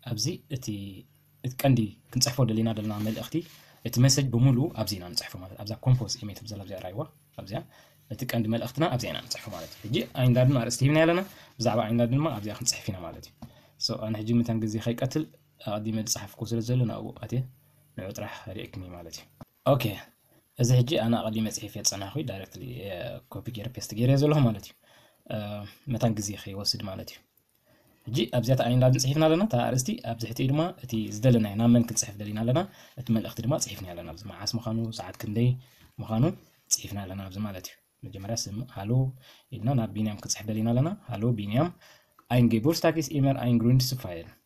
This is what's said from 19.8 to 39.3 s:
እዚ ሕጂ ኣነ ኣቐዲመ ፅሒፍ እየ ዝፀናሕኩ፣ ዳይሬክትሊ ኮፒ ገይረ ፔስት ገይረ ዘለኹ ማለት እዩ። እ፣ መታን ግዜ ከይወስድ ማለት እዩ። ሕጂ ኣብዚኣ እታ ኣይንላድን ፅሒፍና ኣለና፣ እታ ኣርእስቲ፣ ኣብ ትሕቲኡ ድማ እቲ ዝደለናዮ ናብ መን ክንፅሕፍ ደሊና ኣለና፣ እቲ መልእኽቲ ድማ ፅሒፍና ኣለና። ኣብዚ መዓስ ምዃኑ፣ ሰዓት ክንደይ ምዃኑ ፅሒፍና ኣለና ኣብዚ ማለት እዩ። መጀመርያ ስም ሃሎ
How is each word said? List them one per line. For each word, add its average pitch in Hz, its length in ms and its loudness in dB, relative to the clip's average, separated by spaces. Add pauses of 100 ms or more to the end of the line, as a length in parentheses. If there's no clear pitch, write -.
እዚ 117 160 4
ሕጂ 123 220 6
ኣነ 117 200 2
ኣቐዲመ 110 320 -2
ፅሒፍ 104 240 -10
እየ 104 100 -10
ዝፀናሕኩ፣ 98 420 -4
ዳይሬክትሊ 98 380 -10 (640)
ኮፒ - 240 -12
ገይረ 101 200 -8
ፔስት - 240 -12
ገይረ 120 200 4
ዘለኹ 147 260 4
ማለት 117 240 2
እዩ። - 80 -20 (540)
እ፣ - 100 -6 (500)
መታን 117 280 0
ግዜ 104 220 -6
ከይወስድ 101 480 -6
ማለት 95 240 -8
እዩ። - 100 -18 (880)
ሕጂ 113 120 -2 (120)
ኣብዚኣ 120 220 2
እታ 127 100 4
ኣይንላድን 127 380 6
ፅሒፍና 143 240 2
ኣለና፣ 160 200 6
እታ 220 160 0
ኣርእስቲ፣ 120 280 0 (160)
ኣብ 113 140 -4
ትሕቲኡ 117 280 -4
ድማ 139 140 2 (200)
እቲ - 120 -10 (200)
ዝደለናዮ 110 420 4
ናብ 117 160 4
መን 120 140 8
ክንፅሕፍ - 320 -4
ደሊና 104 240 -8
ኣለና፣ 127 200 2 (360)
እቲ 123 160 -12
መልእኽቲ 110 280 -2
ድማ 120 180 0
ፅሒፍና 101 300 -8
ኣለና። 87 200 -12
ኣብዚ 80 180 -14
መዓስ 98 280 -8
ምዃኑ፣ 113 240 -4 (140)
ሰዓት 92 260 -10
ክንደይ 113 300 2 (500)
ምዃኑ 110 260 0 (460)
ፅሒፍና 101 300 -4
ኣለና 95 220 -10
ኣብዚ 95 160 -10
ማለት 101 280 -6
እዩ። - 100 -18 (260)
መጀመርያ 101 340 -8
ስም 101 220 -6 (120)
ሃሎ - 200 -6 (640)